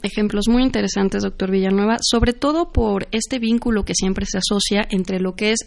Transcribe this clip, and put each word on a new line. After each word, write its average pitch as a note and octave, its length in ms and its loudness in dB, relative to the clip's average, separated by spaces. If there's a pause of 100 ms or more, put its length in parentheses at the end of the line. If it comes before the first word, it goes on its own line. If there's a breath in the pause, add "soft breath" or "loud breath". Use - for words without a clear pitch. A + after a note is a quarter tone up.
ejemplos G#3 460 0
muy A#3+ 140 4
interesantes, G3+ 600 0
doctor F#3+ 260 -4
Villanueva, G3 520 2
sobre A#3+ 320 2
todo D4+ 400 0
por G3+ 380 0
este A3+ 280 -4
vínculo A3+ 460 0
que F#3 100 -4
siempre F#3+ 300 0
se F#3+ 140 -4
asocia G3+ 500 0
entre F#3 320 -2
lo F#3 140 -4
que G#3+ 160 0
es A3 160 0